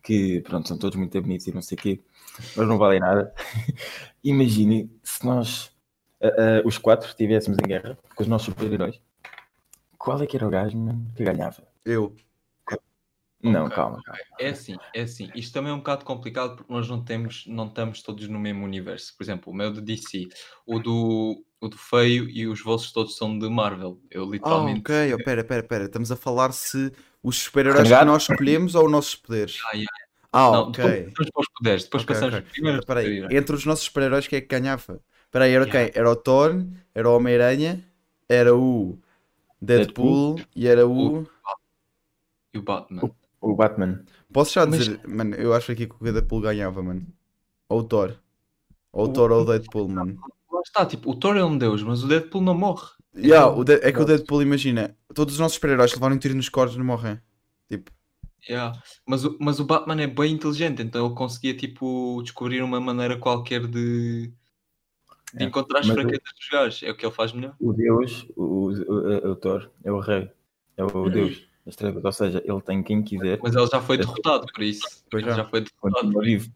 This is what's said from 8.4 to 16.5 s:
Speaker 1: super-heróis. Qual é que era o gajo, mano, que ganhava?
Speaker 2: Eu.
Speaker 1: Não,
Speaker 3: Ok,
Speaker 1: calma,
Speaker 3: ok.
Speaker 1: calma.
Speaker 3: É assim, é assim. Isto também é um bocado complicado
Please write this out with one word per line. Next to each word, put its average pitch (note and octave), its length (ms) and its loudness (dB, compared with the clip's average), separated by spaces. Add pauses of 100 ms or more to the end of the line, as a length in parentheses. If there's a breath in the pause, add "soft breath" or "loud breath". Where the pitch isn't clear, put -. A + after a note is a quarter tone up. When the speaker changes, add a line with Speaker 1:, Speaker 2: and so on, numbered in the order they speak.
Speaker 1:
super-heróis. G#2 540 -4 (1000)
Qual C#3 240 -4
é D3 40 -2
que - 100 -6
era A2 100 -2
o G2+ 40 0
gajo, G#2 260 -2
mano, A2+ 300 -4 (100)
que A#2 80 -4
ganhava? - 380 -4 (220)
Speaker 2:
Eu. A2 300 -4 (1300)
Speaker 1:
Não, G2 240 2
Speaker 3:
Ok, B1+ 100 -6
Speaker 1:
calma, A1+ 220 -4
Speaker 3:
ok. - 60 -20
Speaker 1:
calma. - 160 -18 (200)
Speaker 3:
É C3 80 -4
assim, C#3 280 -10 (180)
é A2+ 80 -6
assim. A2 320 -12
Isto A#2 180 -12
também C#3 180 -6
é D3 40 -6
um C#3+ 40 -8
bocado C#3 260 -6
complicado B2 520 -8